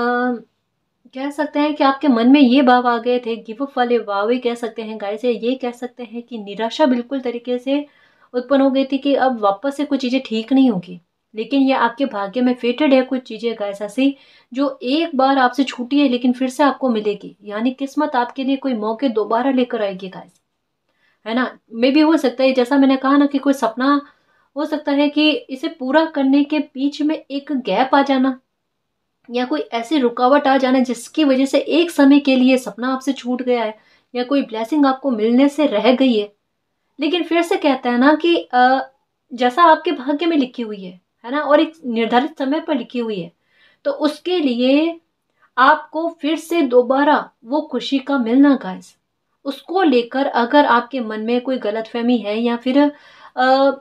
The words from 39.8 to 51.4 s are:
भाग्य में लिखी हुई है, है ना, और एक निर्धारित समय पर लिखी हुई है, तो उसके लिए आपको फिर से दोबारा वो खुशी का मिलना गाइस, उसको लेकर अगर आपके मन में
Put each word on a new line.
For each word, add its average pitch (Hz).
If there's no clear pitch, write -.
भाग्य 285
में 330
लिखी 254
हुई 214
है, 185
है 240
ना, 294
और 294
एक 320
निर्धारित 233
समय 277
पर 330
लिखी 233
हुई 220
है, 170
तो 285
उसके 302
लिए 277
आपको 302
फिर 311
से 339
दोबारा 262
वो 277
खुशी 269
का 277
मिलना 262
गाइस, 185
उसको 339
लेकर 254
अगर 294
आपके 240
मन 214
में 240